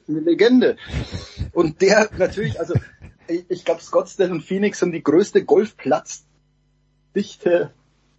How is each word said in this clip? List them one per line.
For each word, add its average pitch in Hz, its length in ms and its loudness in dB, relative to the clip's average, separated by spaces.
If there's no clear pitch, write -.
eine 156 120 -4
Legende. 180 560 4
Und 160 300 -2
der 196 340 4
natürlich, 170 440 -4
also 170 140 -4
ich, 175 200 -6
ich - 160 -8
glaub, 165 160 -2
Scottsdale 185 500 -2
und 165 120 -6
Phoenix 202 380 -2
sind 180 120 0
die 160 100 -8
größte 185 420 2
Golfplatzdichte - 2250 -4